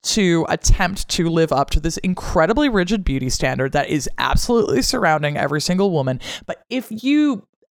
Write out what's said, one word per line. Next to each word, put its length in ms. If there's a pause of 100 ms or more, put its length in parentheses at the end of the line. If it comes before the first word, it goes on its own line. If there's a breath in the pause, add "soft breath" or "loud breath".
to 460
attempt 600
to 200
live 220
up 200
to 80
this 180
incredibly 720
rigid 340
beauty 280
standard 400
that 180
is 180 (120)
absolutely 640
surrounding 540
every 240
single 300
woman. 280 (260 loud breath)
But 240
if 180 (160)
you 400 (300)